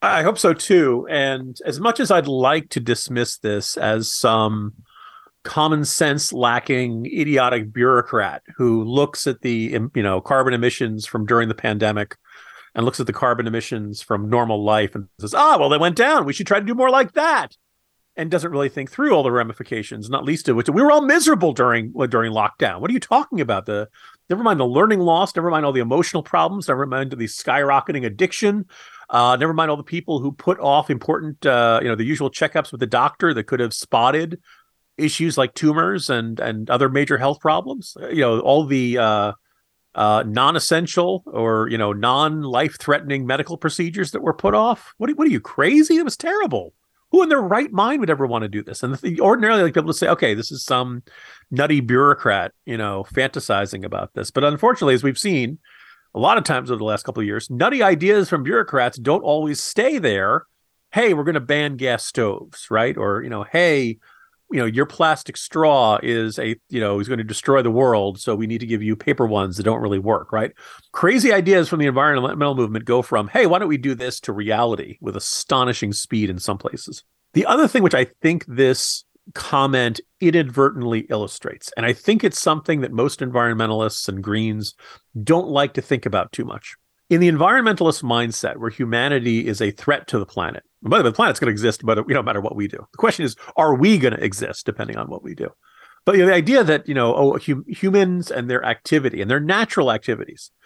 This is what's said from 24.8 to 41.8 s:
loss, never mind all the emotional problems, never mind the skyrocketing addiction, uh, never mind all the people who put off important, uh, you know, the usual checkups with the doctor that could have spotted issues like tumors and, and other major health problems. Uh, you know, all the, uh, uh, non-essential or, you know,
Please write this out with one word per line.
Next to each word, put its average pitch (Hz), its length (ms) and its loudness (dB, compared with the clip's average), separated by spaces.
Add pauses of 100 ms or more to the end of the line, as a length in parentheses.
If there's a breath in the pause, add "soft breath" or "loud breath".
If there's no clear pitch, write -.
loss, 175 360 2
never 170 140 -2
mind 156 160 0
all 143 80 0
the 131 80 0
emotional 147 420 0
problems, 175 460 -2
never 135 180 0
mind 131 260 -4
the 117 120 -6
skyrocketing 139 800 0
addiction, 185 600 -2 (420 loud breath)
uh, 123 280 4
never 160 180 0
mind 160 160 0
all 147 60 0
the 147 80 -14
people 170 340 -4
who 135 140 -4
put - 280 -2
off 147 300 2
important, 151 560 -4
uh, 120 340 4
you 127 80 -2
know, 117 60 0
the 113 100 -2
usual 143 260 -2
checkups - 420 -2
with 120 80 -12
the 123 60 0
doctor 143 460 0
that 113 120 -2
could 123 160 -2
have 117 120 -2
spotted 151 640 0 (600 soft breath)
issues 156 400 -2
like 131 160 0
tumors 160 560 0
and, 113 300 -4
and 110 280 -6
other 131 220 2
major 139 260 0
health 139 240 -2
problems. 185 580 -4
Uh, - 100 -12
you 160 120 -2
know, 117 200 2
all 147 260 2
the, 123 320 0
uh, 107 340 0 (600)
uh, 107 320 2
non-essential 165 1000 0
or, 113 420 0
you 117 100 -4
know, 104 140 0